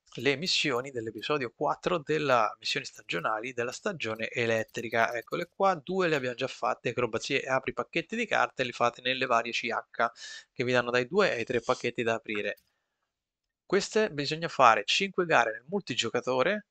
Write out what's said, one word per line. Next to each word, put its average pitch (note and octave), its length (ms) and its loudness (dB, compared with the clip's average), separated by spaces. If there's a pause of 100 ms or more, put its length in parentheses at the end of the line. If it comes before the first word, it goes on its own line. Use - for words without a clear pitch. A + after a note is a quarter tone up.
(180)
le C3 180 0
missioni C#3 560 -2
dell'episodio A#2+ 600 -4
quattro D#3 460 -2
della C#3 600 2
missioni - 260 -4
stagionali B2+ 680 -6
della A#2+ 180 -4
stagione A2+ 580 -6
elettrica. A2+ 880 0
Eccole D3 320 -6
qua, F#3+ 260 2
due F3+ 340 -2
le D#3 80 2
abbiamo B2+ 200 -2
già C3 120 -2
fatte, - 420 -4
acrobazie A#2+ 520 -2
e - 60 -8
apri C3 260 0
pacchetti D#3+ 420 -6
di A#3 120 -2
carte, A#2+ 360 0
li A#2+ 80 -2
fate A#2+ 300 0
nelle B2+ 240 0
varie A#2 260 2
C A#2 180 -4
H A2+ 420 -2 (420)
che - 100 -4
vi B2 80 0
danno A#2+ 200 2
dai B2 160 2
due F3+ 240 2
ai A#2+ 120 -2
tre A#2+ 160 0
pacchetti B2 440 -2
da A2+ 100 2
aprire. G#2 460 -6 (1080)
Queste G3+ 440 0
bisogna D3+ 360 -4
fare A2+ 380 6
cinque F#3+ 400 0
gare B2+ 260 4
nel A2 160 -12
multigiocatore C3 1040 -2